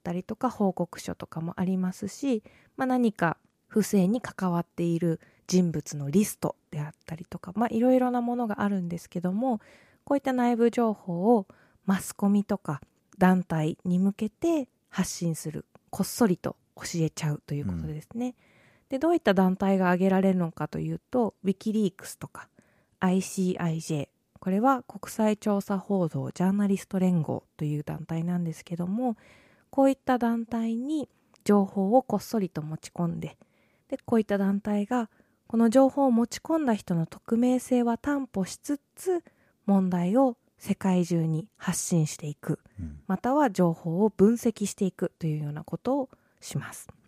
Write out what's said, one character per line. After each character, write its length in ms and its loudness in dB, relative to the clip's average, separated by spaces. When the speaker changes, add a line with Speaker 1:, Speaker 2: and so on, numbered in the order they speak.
Speaker 1:
た 80 -6
り 120 -6
と 120 -10
か、 140 -2
報 240 0
告 260 -6
書 140 -8
と 140 -14
か 120 -12
も 180 -6
あ 60 -2
り 140 0
ま 160 -2
す 140 -8
し、 360 -4
ま 60 -4
あ、 40 -2
何 260 2
か 240 -2
不 160 2
正 240 4
に 140 0
関 300 -4
わ 100 0
っ 40 -4
て 180 -8
い 160 0
る 220 0
人 240 4
物 260 -6
の 120 -6
リ 160 4
ス 120 -8
ト 180 -4
で 100 -8
あ 100 -6
っ 40 -18
た 100 -12
り 100 -14
と 140 -14
か、 160 -16
ま 120 0
あ、 60 -2
い 60 0
ろ 140 6
い 60 6
ろ 120 0
な 100 -2
も 140 -2
の 120 -4
が 140 -4
あ 80 2
る 120 0
ん 80 -4
で 80 -6
す 120 -16
け 120 -6
ど 100 0
も、 300 0
こ 120 0
う 20 4
い 20 2
っ 20 -18
た 120 -2
内 220 2
部 160 4
情 220 2
報 420 2
を 120 2
マ 140 2
ス 140 -12
コ 160 0
ミ 140 4
と 140 -2
か 240 -8
団 260 6
体 420 -2
に 140 2
向 140 2
け 160 -6
て 380 -2
発 220 -4
信 240 -2
す 160 -8
る、 140 -10
こ 140 -2
っ 20 -8
そ 220 2
り 100 2
と 200 -8
教 80 -18
え 140 2
ち 140 -12
ゃ 100 0
う 120 -10
と 80 -8
い 80 -4
う 40 -4
こ 80 -4
と 140 -6
で 140 -8
す 140 -20
ね。 120 -4
Speaker 2:
う 20 -6
ん。 40 -12
Speaker 1:
で、 100 -4
ど 100 2
う 40 4
い 40 4
っ 40 0
た 120 4
団 220 4
体 220 2
が 80 2
挙 140 2
げ 100 4
ら 120 4
れ 120 4
る 60 0
の 120 -2
か 160 -6
と 120 -8
い 140 -4
う 80 -10
と、 320 0
ウ 40 -4
ィ 60 2
キ 180 -6
リ 180 0
ー 60 -12
ク 120 -18
ス 100 -16
と 100 -14
か、 220 -18
ア 120 2
イ 100 2
シ 360 -2
ー 60 -6
ア 60 0
イ 100 -4
ジ 160 -6
ェ 80 -2
ー、 60 -14
こ 100 -6
れ 100 0
は 240 2
国 280 -16
際 260 0
調 240 0
査 160 -2
報 300 0
道 240 -6
ジ 120 -2
ャ 60 4
ー 20 2
ナ 160 2
リ 100 2
ス 100 -10
ト 100 -4
連 240 4
合 220 -4
と 60 -6
い 160 -2
う 40 -6
団 220 -8
体 180 -4
な 140 -2
ん 60 -2
で 100 -4
す 100 -20
け 120 -10
ど 120 -4
も、 300 -2
こ 140 2
う 60 6
い 40 4
っ 20 -18
た 220 -2
団 280 0
体 300 -4
に 340 -4
情 220 4
報 300 0
を 60 6
こ 160 -2
っ 20 0
そ 200 -4
り 100 -2
と 120 -8
持 160 -8
ち 120 -16
込 180 -2
ん 120 -6
で、 180 -10
で、 180 -6
こ 100 0
う 40 4
い 40 4
っ 20 -20
た 120 0
団 240 0
体 240 0
が、 240 -2
こ 100 -2
の 120 6
情 200 8
報 160 0
を 60 4
持 160 2
ち 120 -10
込 200 -2
ん 60 -2
だ 80 2
人 220 -2
の 100 0
匿 300 -6
名 240 2
性 240 0
は 140 0
担 360 -4
保 120 -2
し 120 -10
つ 220 -6
つ、 280 -2
問 220 4
題 280 0
を 200 4
世 180 -4
界 300 2
中 200 0
に 300 -2
発 240 -4
信 280 2
し 100 -8
て 100 -10
い 80 -6
く、 240 -6
Speaker 2:
う 40 -8
ん。 220 -10
Speaker 1:
ま 120 -2
た 180 0
は 160 4
情 220 2
報 320 -2
を 40 4
分 240 6
析 320 -2
し 80 -4
て 120 -2
い 60 -2
く 280 -4
と 80 -4
い 120 -2
う 40 -6
よ 60 -6
う 40 -8
な 100 -10
こ 140 -10
と 220 -2
を 100 -4
し 180 -6
ま 160 -8
す。 140 -20